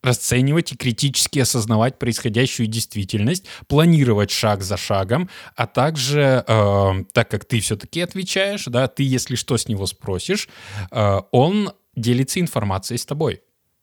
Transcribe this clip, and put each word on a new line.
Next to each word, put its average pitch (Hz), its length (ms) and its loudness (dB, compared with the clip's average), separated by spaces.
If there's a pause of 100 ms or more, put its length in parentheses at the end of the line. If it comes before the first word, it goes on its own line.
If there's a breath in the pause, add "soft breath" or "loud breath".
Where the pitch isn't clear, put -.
расценивать 131 680 0
и 135 60 -12
критически 135 600 -2
осознавать 117 600 0
происходящую 120 680 -2
действительность, 110 760 -2 (220 loud breath)
планировать 139 640 4
шаг 104 320 0
за 92 140 -4
шагом, 107 520 -2 (260 loud breath)
а 120 120 -4
также, 139 800 2
эм, 98 680 4
так 117 160 2
как 101 160 -6
ты 120 140 -2
всё-таки - 420 -6
отвечаешь, 190 640 -4
да, 127 220 0
ты, - 160 -4
если 131 320 0
что, 120 220 -2
с - 100 -4
него 98 180 -4
спросишь, - 640 -6 (440 loud breath)
э, 101 300 2 (100)
он 180 400 4 (240)
делится 123 440 0
информацией 104 580 -2
с - 80 -8
тобой. 143 360 -2 (420)